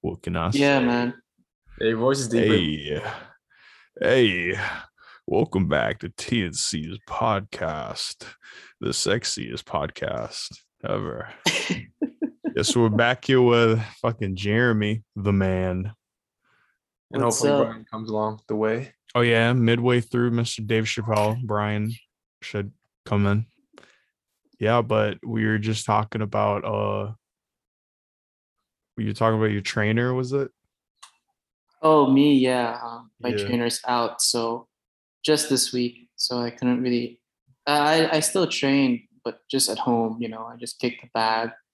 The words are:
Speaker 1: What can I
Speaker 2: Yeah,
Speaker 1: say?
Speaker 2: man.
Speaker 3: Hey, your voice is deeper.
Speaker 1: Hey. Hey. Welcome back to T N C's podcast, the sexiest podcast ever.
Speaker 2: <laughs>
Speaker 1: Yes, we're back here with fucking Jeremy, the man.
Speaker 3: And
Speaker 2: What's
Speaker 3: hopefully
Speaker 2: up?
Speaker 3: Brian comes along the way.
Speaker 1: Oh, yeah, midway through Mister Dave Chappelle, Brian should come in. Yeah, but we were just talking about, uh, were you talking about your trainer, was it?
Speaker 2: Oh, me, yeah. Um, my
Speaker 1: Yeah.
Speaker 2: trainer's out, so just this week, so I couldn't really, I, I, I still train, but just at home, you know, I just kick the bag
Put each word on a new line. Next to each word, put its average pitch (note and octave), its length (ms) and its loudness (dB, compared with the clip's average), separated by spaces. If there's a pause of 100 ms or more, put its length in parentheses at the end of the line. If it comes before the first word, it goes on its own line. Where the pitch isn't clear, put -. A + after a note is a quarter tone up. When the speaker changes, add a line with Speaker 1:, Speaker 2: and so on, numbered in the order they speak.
Speaker 1:
What G2 180 -6
can F2 140 -6
I E2 180 0
Speaker 2:
Yeah, C#3+ 260 2
Speaker 1:
say? B2 60 0
Speaker 2:
man. A#2+ 280 0 (680)
Speaker 3:
Hey, A2+ 80 0
your A2+ 100 0
voice C3+ 220 0
is B2+ 80 -4
deeper. A2 260 2
Speaker 1:
Hey. D3+ 480 -2 (1500)
Hey. G2 60 -4 (680)
Welcome - 440 0
back B1+ 300 0
to F#2 100 -10
T - 340 -4
N E2+ 80 -4
C's D#2+ 460 -6 (100)
podcast, G2 1200 -6 (560)
the - 80 -4
sexiest - 720 -4
podcast - 880 -6 (380)
ever. C#2+ 420 -6 (160)
Speaker 2:
<laughs> - 340 -2 (760)
Speaker 1:
Yes, - 200 0
we're A#2 140 4
back A#2 360 2
here C3 160 4
with A#2 400 6 (220)
fucking A2 320 -2
Jeremy, G#2+ 680 2 (140)
the G2+ 180 0
man. F#2 580 0 (1200)
Speaker 3:
And C3+ 120 -2
Speaker 2:
What's A2+ 180 0
Speaker 3:
hopefully C#3+ 100 4 (120)
Speaker 2:
up? - 40 2
Speaker 3:
Brian A2+ 220 -12
comes A2 220 -10
along G#2+ 360 -4
the G#2+ 80 -4
way. A2 380 -2 (220)
Speaker 1:
Oh, A#2+ 60 4
yeah, A#2 320 4
midway A#2+ 480 4
through A#2+ 280 0
Mister A#2 320 -2
Dave A2 220 0
Chappelle, A2 600 0
Brian G#2 480 -2 (520)
should G2+ 280 -6 (360)
come G2+ 180 2
in. G#2 220 2 (1120)
Yeah, A#2 240 2
but G#2+ 420 0
we A2+ 220 -2
were G#2+ 100 2
just G#2+ 300 -2
talking G#2+ 340 0
about, G#2 420 0
uh, G#2 500 -4 (1800)
were A2+ 60 -4
you G#2+ 100 -2
talking A2 260 2
about A2 120 2
your G#2 100 -2
trainer, A2+ 520 0
was B2+ 180 -4
it? C#3 200 -2 (1300)
Speaker 2:
Oh, D#3 300 6
me, C#3+ 260 8
yeah. B2 460 2
Um, A#2 260 -16 (100)
my B2 100 -4
Speaker 1:
Yeah. G#2 180 -2
Speaker 2:
trainer's A#2+ 400 -2
out, A#2+ 340 0
so A#2 460 -2 (580)
just D3+ 240 2
this B2+ 240 0
week, A#2+ 340 -4 (100)
so B2 200 -4
I A#2+ 140 -2
couldn't B2 320 0
really, A#2+ 360 -2 (460)
I, D3 400 4
I, D#3+ 120 0
I - 20 4
still E3+ 260 0
train, C3+ 600 2 (180)
but A#2 140 -8 (100)
just C3 220 0
at A2 80 -6
home, A2+ 420 0
you A2+ 80 -4
know, A2+ 160 -12
I A#2 120 -16
just A#2+ 220 -14
kick B2 220 -4
the B2 140 -20
bag A2+ 340 0 (240)